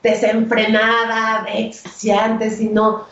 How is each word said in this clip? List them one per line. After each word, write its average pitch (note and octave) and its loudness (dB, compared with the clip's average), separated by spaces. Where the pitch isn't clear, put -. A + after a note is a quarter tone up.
desenfrenada, A3 0
de A3 -4
extasiante, A3 -2
sino G#3+ 0